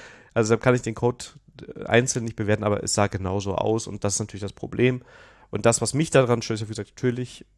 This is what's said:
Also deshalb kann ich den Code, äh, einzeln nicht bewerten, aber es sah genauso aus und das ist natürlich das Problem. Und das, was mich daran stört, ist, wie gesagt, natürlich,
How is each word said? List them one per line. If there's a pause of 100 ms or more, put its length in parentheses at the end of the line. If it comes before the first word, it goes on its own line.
(340)
Also
deshalb
kann
ich
den
Code, (500)
äh,
einzeln
nicht
bewerten,
aber
es
sah
genauso
aus
und
das
ist
natürlich
das
Problem. (480)
Und
das,
was
mich
daran
stört,
ist,
wie
gesagt,
natürlich, (120)